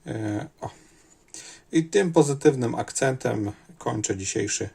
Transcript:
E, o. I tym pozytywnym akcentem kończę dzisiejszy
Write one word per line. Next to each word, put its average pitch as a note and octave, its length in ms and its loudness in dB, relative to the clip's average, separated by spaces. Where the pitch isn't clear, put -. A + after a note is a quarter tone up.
E, G#2+ 420 -4
o. - 100 -10
I E3 120 4
tym F#3 280 2
pozytywnym C#3 640 4
akcentem A#2+ 760 -2
kończę G#2+ 380 -2
dzisiejszy G2+ 580 -4